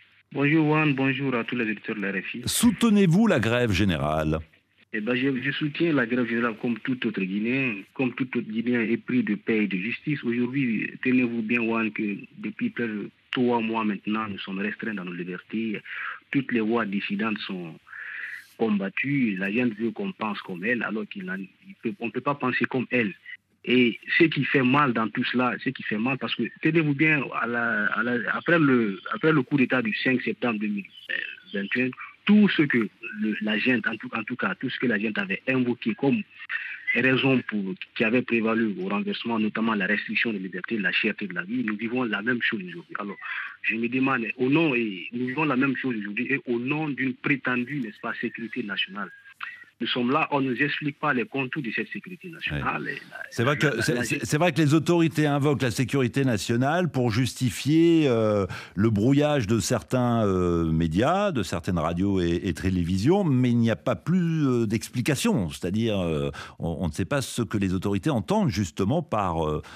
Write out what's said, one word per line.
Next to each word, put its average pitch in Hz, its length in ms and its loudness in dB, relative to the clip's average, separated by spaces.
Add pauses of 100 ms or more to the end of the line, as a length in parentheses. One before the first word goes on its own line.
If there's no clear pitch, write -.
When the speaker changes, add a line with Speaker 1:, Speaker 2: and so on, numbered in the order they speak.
(320)
Speaker 1:
Bonjour, 151 360 2
Juan. 151 260 4
Bonjour 135 400 0
à 117 100 0
tous 123 120 -6
les 120 80 0
auditeurs 107 320 -4
de 104 60 -6
la 98 100 -2
R 95 100 -4
F - 140 -10
I. 120 100 -10
Speaker 2:
Soutenez-vous 208 800 4
la 175 140 4
grève 117 320 2
générale ? 78 680 2 (560)
Speaker 1:
Eh 110 80 -4
ben, 120 140 -2
je, 127 260 0
je 135 100 -2
soutiens 156 420 0
la 131 120 4
grève 120 220 0
générale 117 340 0
comme 120 180 -2
tout 127 280 -2
autre 101 140 -2
Guinéen, 110 560 -2 (180)
comme 127 180 0
tout 131 140 -4 (100)
autre 110 100 -4
Guinéen 117 340 0
épris 113 420 0
de 104 120 0
paix 107 280 0
et 101 40 0
de 95 100 -2
justice. 123 460 -4
Aujourd'hui, 120 680 -2 (120)
tenez-vous 123 380 2
bien, 117 200 0
Juan, 113 300 0
que 110 120 -4 (340)
depuis 107 320 -4
près 120 180 -6
de 101 220 -6 (200)
trois 123 320 2
mois 113 240 0
maintenant, 107 420 -2
nous 95 120 -8
sommes 95 180 -8
restreints 107 380 -6
dans 90 100 -8
nos 90 80 -10
libertés. 92 640 -6 (520)
Toutes 135 200 0
les 117 100 2
voix 110 240 2
dissidentes 101 520 -2
sont 87 380 -8 (840)
combattues. 110 800 0
La 98 140 -2
gente 117 260 0
veut 113 140 -2
qu'on 98 200 -6
pense 107 300 -6
comme 90 220 -10
elle, 117 180 -2
alors 107 260 -6
qu'il 95 180 -12
n'en, 92 120 -6
il - 460 -16
peut, 113 160 -4
on 117 80 -6
ne 107 40 -8
peut 123 100 -6
pas 143 120 -2
penser 123 320 -2
comme 123 240 -2
elle. 113 240 0 (520)
Et 120 340 4 (180)
ce 170 60 8
qui 151 200 2
fait 135 200 2
mal 131 300 4
dans 110 160 0
tout 123 160 -2
cela, 123 280 0 (100)
ce 135 60 -2
qui - 140 -8
fait 107 160 -4
mal, 127 180 -2
parce 113 160 -4
que 120 100 -2 (200)
tenez-vous 156 320 4
bien, 151 260 4 (180)
à 117 60 -2
la, 117 480 0
à 104 80 -2
la, 123 120 0 (200)
après 160 240 2
le, 120 420 4 (140)
après 156 180 2
le 147 120 4
coup 143 140 0
d'État 127 260 2
du 107 100 0
cinq 131 300 2
septembre 113 360 -2
deux 107 80 -2
mille 101 180 -4 (680)
vingt 101 220 -4
et 127 80 2
un, 127 60 0 (360)
tout 208 240 8
ce - 120 2
que 120 280 4 (320)
le, 107 200 0
la 107 160 0
gente, 120 300 2
en 113 100 -4
tout, 123 180 -10
en 110 80 -4
tout 123 120 -6
cas, - 200 -2
tout 131 140 -4
ce - 100 -8
que 131 60 -2
la 113 140 2
gente 107 180 -2
avait 95 300 -4
invoqué 120 480 0
comme 127 260 2 (760)
raison 127 520 4
pour, 107 120 -2 (360)
qui 120 80 0
avait 113 180 2
prévalu 113 600 0
au 92 60 -4
renversement, 101 520 -2
notamment 110 340 0
la 95 140 0
restriction 107 440 -2
des 101 80 -4
libertés, 92 380 -6
la 95 140 -2
cherté 104 360 -2
de 90 60 -8
la 90 100 -6
vie, 117 200 -4
nous 107 120 -2
vivons 117 280 -2
la 104 180 -2
même 120 200 -2
chose - 260 -2
aujourd'hui. 170 320 -14
Alors, 101 180 -8 (440)
je 101 140 -2
me 117 140 -4
demande, 131 340 0 (140)
au 127 120 2
nom, 156 240 4
et 104 380 -2
nous 123 160 -4
vivons 147 180 -2
la 139 100 0
même 131 200 2
chose 127 220 -2
aujourd'hui, 104 340 -6
et 135 160 -2
au 120 120 0
nom 147 300 -2
d'une 131 240 -2
prétendue, 127 640 -2
n'est-ce 107 200 -8
pas, 113 220 -6
sécurité 113 420 -6
nationale. 101 480 -6 (680)
Nous 113 60 -4
sommes 123 240 0
là, 151 200 2
on 143 100 2
ne 135 80 0
nous 120 120 0
explique 143 380 -2
pas 147 140 0
les 120 100 0
contours 135 380 -4
de 113 100 -4
cette 107 160 -4
sécurité 185 400 -12
nationale. - 560 -4
Speaker 2:
Ouais. - 80 -8
Speaker 1:
Et - 40 -8
la, - 340 -16
Speaker 2:
C'est 117 160 -2
vrai 147 120 2
que 151 100 2
Speaker 1:
la, 110 140 0
Speaker 2:
c'est, 151 120 0
Speaker 1:
la 123 100 0
Speaker 2:
c'est, 147 220 -4
c'est 151 120 0
vrai 175 140 4
que 147 60 -2
les 151 160 4
autorités 160 520 4
invoquent 143 360 2
la 127 100 2
sécurité 131 540 0
nationale 131 640 2
pour 123 200 2
justifier, 151 960 4
euh, 107 360 4 (300)
le 104 140 4
brouillage 135 580 4
de 113 140 2
certains, 120 640 2
euh, 87 440 2
médias, 107 600 2
de 120 120 0
certaines 87 360 -2
radios 90 400 2
et, 85 240 2
et 95 100 0
télévisions, 95 720 2
mais 127 280 2
il 120 40 4
n'y 113 160 4
a 104 60 0
pas 123 180 -2
plus, 165 500 0
euh, 123 200 2
d'explication. 117 840 0
C'est-à-dire, 104 480 -2
euh, 78 320 0 (300)
on, 82 220 -4
on 90 60 0
ne 80 40 -2
sait 95 140 -4
pas 139 160 -2
ce - 200 -4
que 104 160 -2
les 95 160 0
autorités 101 360 0
entendent 160 400 2
justement 101 520 0
par, 90 460 -2
euh, 76 140 -2 (140)